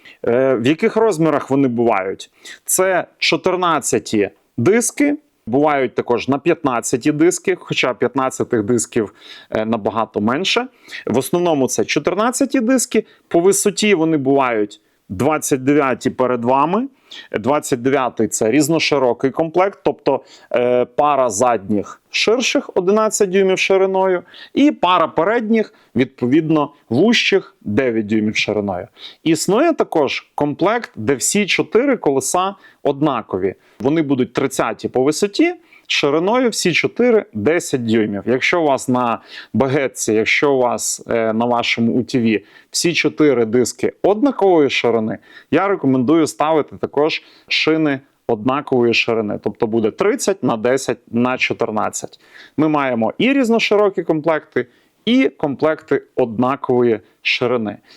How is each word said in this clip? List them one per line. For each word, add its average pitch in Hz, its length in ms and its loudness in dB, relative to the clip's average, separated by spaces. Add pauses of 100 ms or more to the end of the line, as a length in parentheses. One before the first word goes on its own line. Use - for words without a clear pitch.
(260)
Е, 131 280 2
в 113 120 -2
яких 202 300 0
розмірах 160 540 0
вони 139 180 2
бувають? 110 640 -2 (340)
Це 185 420 0 (120)
чотирнадцяті 160 1120 0 (260)
диски, 240 600 0 (300)
бувають 143 480 0
також 117 340 -2
на 135 100 0
п'ятнадцяті 135 760 -2
диски, 175 480 0
хоча 135 340 -2
п'ятнадцятих 123 680 -2
дисків, 110 520 -2 (360)
е, 110 140 -2
набагато 110 560 -2
менше. 160 460 -2 (400)
В 117 120 0
основному 156 500 0
це - 160 -2
чотирнадцяті 220 760 0
диски, 226 440 0 (240)
по 175 120 2
висоті 202 540 2
вони 160 220 2
бувають 131 640 0 (280)
двадцять 131 560 -2
дев'яті 135 460 2
перед 123 340 -2
вами. 156 440 2 (440)
Двадцять 127 500 -2
дев'ятий — 127 460 0
це 110 220 -2
різноширокий 139 800 0
комплект, 170 540 -2
тобто, 139 360 -2 (320)
е, 123 320 2
пара 139 460 0
задніх 107 800 -2
ширших, - 640 -2
одинадцять 202 560 0
дюймів 190 280 2
шириною, 190 640 0 (320)
і 285 160 4
пара 175 380 2
передніх, 214 640 0 (220)
відповідно, 143 760 0 (160)
вужчих, 190 720 2
дев'ять 113 460 -2
дюймів 107 300 0
шириною. 101 520 -4 (340)
Існує 196 500 2
також - 640 -2
комплект, 190 600 -2
де 113 180 0
всі 190 320 0
чотири 220 500 0
колеса 180 580 -2 (280)
однакові. 123 720 -2 (260)
Вони 151 220 0
будуть 135 300 -2
тридцяті 117 560 -4
по 127 140 0
висоті, 202 520 0 (320)
шириною 190 640 0
всі 180 240 0
чотири 220 600 2
десять 127 540 -2
дюймів. 107 400 0
Якщо 131 360 0
у - 20 0
вас 135 240 0
на 123 320 0 (320)
багетці, 131 600 0
якщо 110 400 2
у 135 60 2
вас, 117 520 -2
е, 113 220 0
на 113 120 0
вашому 117 480 0
У 127 100 0
Т 127 160 -4
В 113 220 2 (300)
всі 170 240 -2
чотири 143 500 2
диски 117 480 -2 (100)
однакової 190 680 2
ширини, 110 480 -2 (320)
я 180 180 2
рекомендую 143 580 2
ставити 147 500 -2
також - 460 -2 (260)
шини 156 520 0 (260)
однакової 120 680 0
ширини. 107 500 -2
Тобто 113 220 -4
буде 110 240 0
тридцять 196 520 -2
на 131 140 0
десять 123 420 -2 (120)
на 123 280 0
чотирнадцять. - 800 -6 (360)
Ми 156 120 2
маємо 131 500 0
і 240 140 2
різноширокі 214 680 0
комплекти, 156 640 -2 (380)
і 247 240 2
комплекти 147 720 -2 (140)
однакової 123 840 0 (220)
ширини. 117 540 -2 (200)